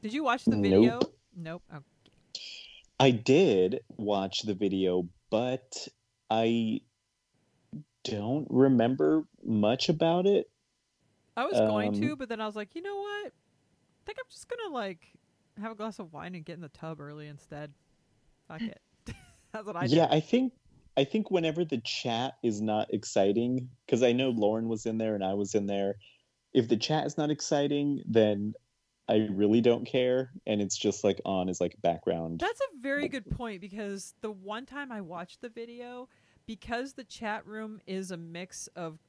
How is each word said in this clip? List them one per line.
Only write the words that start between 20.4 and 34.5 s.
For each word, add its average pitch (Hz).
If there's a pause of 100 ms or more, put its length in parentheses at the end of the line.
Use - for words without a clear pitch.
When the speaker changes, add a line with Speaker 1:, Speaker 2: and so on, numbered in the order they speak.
Speaker 2:
I 139
think 214
whenever 165
the 135
chat 120
is 107
not 107
exciting, 117 (200)
'cause 120
I 120
know 131
Lauren 113
was 110
in 110
there 110
and 98
I 95
was 101
in 104
there. 98 (560)
If 117
the 117
chat 151
is 147
not 147
exciting, 143
then 107 (560)
I 107
really 104
don't 120
care, 127 (160)
and 104
it's 98
just, -
like, 98
on 92
as, 90
like, 85
background. 85
Speaker 1:
That's 440
a 453
very 277
good 226
point, 220
because 202
the 220
one 208